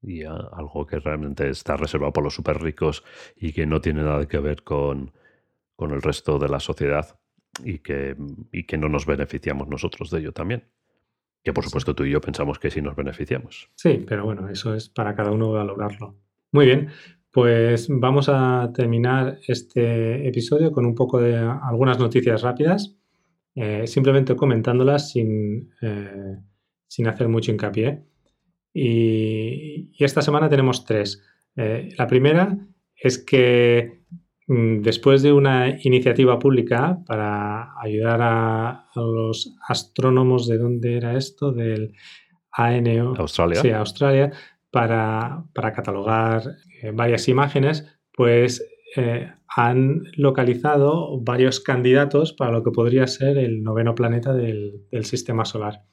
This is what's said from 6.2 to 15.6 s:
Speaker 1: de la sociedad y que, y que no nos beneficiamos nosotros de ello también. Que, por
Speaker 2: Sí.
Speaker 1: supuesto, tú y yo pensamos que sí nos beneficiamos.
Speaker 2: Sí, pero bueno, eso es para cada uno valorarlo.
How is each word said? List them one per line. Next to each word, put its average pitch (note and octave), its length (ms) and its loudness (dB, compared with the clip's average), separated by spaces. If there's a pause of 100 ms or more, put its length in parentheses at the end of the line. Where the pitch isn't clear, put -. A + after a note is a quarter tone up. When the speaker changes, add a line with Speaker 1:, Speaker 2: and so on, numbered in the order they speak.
Speaker 1:
de C#2+ 100 0
la C#2 120 -2
sociedad C#2+ 600 -4 (440)
y E2 160 -8
que, C#2 360 -8 (360)
y - 140 -10
que - 120 -6
no D2+ 120 -2
nos C#2+ 180 -2
beneficiamos C#2 600 -6
nosotros C#2+ 440 -8
de E2 80 -2
ello D#2 120 -10
también. G#2+ 320 -8 (800)
Que, D2 100 -4
por - 100 -2
Speaker 2:
Sí. - 60 -8
Speaker 1:
supuesto, C#2+ 260 -4
tú C#2+ 100 -4
y C#2 60 -2
yo D2 100 0
pensamos C#2+ 380 -6
que D2 120 -4
sí - 100 -6
nos C#2+ 140 -8
beneficiamos. - 800 -8
Speaker 2:
Sí, B2+ 320 0
pero G2+ 180 -4
bueno, G2+ 240 -6
eso G#2+ 260 -6
es A2 140 -10
para G#2 260 -4
cada G#2 160 -2
uno A2 200 0
valorarlo. G#2 640 -6 (360)